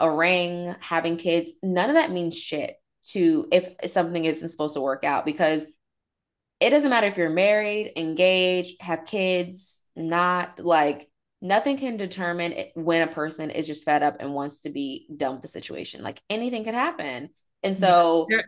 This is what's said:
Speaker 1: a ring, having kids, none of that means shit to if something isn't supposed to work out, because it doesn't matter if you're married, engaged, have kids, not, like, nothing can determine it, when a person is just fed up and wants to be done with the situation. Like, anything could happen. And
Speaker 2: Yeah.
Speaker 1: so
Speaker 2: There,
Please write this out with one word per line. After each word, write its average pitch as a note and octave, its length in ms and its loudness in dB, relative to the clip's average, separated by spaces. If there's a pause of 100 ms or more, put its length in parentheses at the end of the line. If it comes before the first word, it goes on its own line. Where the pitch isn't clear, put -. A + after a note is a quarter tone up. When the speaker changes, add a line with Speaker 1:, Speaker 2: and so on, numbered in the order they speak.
Speaker 1:
a D#3+ 100 4
ring, F3 720 0
having E3 360 -2
kids, E3+ 360 0 (100)
none F#3 280 2
of D4 40 2
that D#4+ 160 4
means F3 260 -4
shit - 380 -6 (360)
to E3 420 4
if F3+ 200 4 (200)
something E3+ 320 0
isn't D#3+ 240 -2
supposed D3+ 260 -6
to C#3+ 60 -4
work C3+ 240 -2
out, C#3+ 200 0
because D#3 400 0 (920)
it A3 120 4
doesn't C#4+ 200 4
matter A3+ 160 4
if G3 100 -2
you're E3+ 140 0
married, G#3 640 0
engaged, F3+ 880 0
have E3 240 -6
kids, F#3 880 -4
not, F3 640 -2
like, D3+ 500 2 (320)
nothing A3+ 380 0
can B3+ 180 -6
determine F3 560 -4
it, - 220 -8
when E3 260 2
a D#3+ 100 4
person D#3 400 -6
is D#3 160 -4
just D3+ 180 -10
fed D3 180 2
up C#3+ 180 2
and C#3 140 -8
wants C#3 280 -8
to D3 80 -8
be C#3 360 -8 (100)
done C3+ 180 -2
with B2+ 80 -14
the - 60 -18
situation. - 540 -12
Like, A2 260 -10
anything A#3 360 -4
could A3+ 100 -6
happen. D#3 560 -6 (320)
And F#3+ 120 -2
Speaker 2:
Yeah. F#3+ 60 -6
Speaker 1:
so E3+ 480 6
Speaker 2:
There, A3 200 0